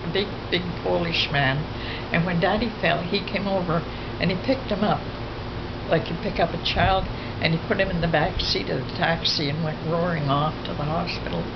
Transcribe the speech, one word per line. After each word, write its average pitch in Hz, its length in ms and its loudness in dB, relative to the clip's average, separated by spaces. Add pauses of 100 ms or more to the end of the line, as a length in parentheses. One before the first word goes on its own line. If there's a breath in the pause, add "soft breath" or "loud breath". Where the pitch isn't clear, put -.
a - 20 -2
big, - 420 -2
big 175 280 -2
Polish 175 520 0
man, 139 360 2 (480 loud breath)
and 165 120 4
when 175 140 0
Daddy 208 300 2
fell, 165 320 2
he 196 240 -2
came 196 220 -2
over 175 420 0 (280 loud breath)
and 180 140 2
he 185 60 0
picked - 340 0
him 202 100 0
up, 185 360 0 (680)
like - 240 2
you 170 60 -2
pick - 240 -2
up 185 140 2
a - 40 -4
child, 190 520 4 (320 loud breath)
and 165 120 4
he 165 60 2
put 196 220 0
him 190 80 4
in 180 100 0
the 165 80 2
back 165 320 2
seat - 300 0
of 139 180 -2
the - 60 -6
taxi 165 560 0
and 151 120 0
went 156 220 -2
roaring 165 460 0
off 143 340 2
to - 100 -4
the 147 120 -2
hospital. 170 720 -2